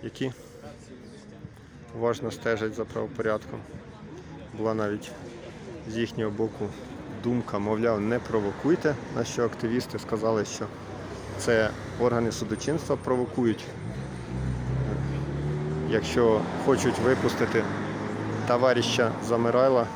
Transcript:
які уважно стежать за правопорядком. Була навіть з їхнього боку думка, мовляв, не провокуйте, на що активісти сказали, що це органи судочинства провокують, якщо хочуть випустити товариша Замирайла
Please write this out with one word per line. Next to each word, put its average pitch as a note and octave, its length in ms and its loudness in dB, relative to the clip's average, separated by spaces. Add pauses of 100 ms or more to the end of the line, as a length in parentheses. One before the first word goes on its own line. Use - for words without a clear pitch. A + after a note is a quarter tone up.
які C3 280 -4 (1600)
уважно A2+ 360 0
стежать A2 420 0
за A2 120 -4
правопорядком. A2 760 -2 (960)
Була A2 160 2
навіть G#2 380 -2 (760)
з A2 80 -4
їхнього A2+ 340 0
боку G#2+ 360 -2 (560)
думка, A#2+ 360 0
мовляв, A2 420 2
не A2+ 180 2
провокуйте, A#2+ 760 2 (200)
на A#2+ 80 0
що A#2 220 0
активісти A2+ 540 -2
сказали, A2 460 2
що - 200 -6 (720)
це A2 320 4 (320)
органи A#2 300 4
судочинства A#2+ 640 0
провокують, B2 680 2 (2250)
якщо A2 520 4 (240)
хочуть B2 340 4
випустити A#2 640 4 (840)
товариша A#2+ 640 4 (160)
Замирайла A#2 580 6 (100)